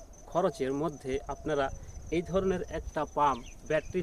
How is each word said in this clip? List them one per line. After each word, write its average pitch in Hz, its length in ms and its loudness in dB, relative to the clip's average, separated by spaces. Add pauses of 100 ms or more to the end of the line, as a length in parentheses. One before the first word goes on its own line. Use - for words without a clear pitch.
(320)
খরচের 156 400 2 (100)
মধ্যে 143 320 -2 (220)
আপনারা 143 320 2 (500)
এই 175 140 2
ধরনের 190 320 2 (160)
একটা - 220 -2 (160)
পাম্প, 139 240 6 (280)
ব্যাটারি 156 340 2